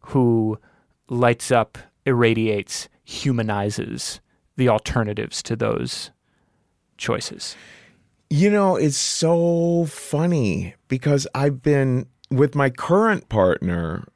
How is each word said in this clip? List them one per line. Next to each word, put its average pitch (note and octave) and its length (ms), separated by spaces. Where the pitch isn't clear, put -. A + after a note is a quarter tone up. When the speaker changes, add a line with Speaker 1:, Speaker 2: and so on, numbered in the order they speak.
Speaker 1:
who A2+ 560
lights A#2+ 440
up, A#2 260
irradiates, A2+ 840
humanizes G#2+ 1160
the B2 120
alternatives G#2+ 760
to A#2 120
those A2 540
choices? - 580
Speaker 2:
You E3+ 180
know, G3 260
it's C3+ 220
so E3+ 880
funny C#3+ 880
because C#3 480
I've C3+ 260
been, C3+ 460
with C#3 240
my C#3 160
current G3+ 580
partner F2 760